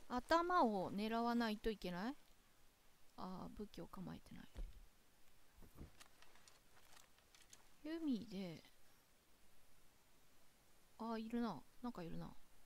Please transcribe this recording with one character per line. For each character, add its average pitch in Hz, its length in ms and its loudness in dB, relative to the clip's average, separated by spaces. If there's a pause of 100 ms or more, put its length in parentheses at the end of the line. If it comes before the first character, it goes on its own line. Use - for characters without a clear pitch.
頭 339 560 8
を 202 280 6
狙 220 280 2
わ 233 140 6
な 233 160 6
い 214 80 2
と 226 140 4
い 196 60 -2
け 180 120 -2
な 185 220 0
い？ 294 40 -4 (1040)
あ 185 300 -4
ー、 - 100 -8
武 208 100 -6
器 - 140 -10
を 170 60 -6
構 170 260 -6
え - 60 -8
て - 160 -14
な - 60 -10
い。 - 20 -12 (3500)
弓 302 440 2
で、 185 360 -4 (2250)
あ 226 160 0
ー、 220 60 2
い 220 100 -4
る 233 120 4
な。 202 200 2 (220)
な 240 60 0
ん - 20 -2
か 180 120 -6
い 165 60 -4
る 165 80 0
な。 165 140 -2 (340)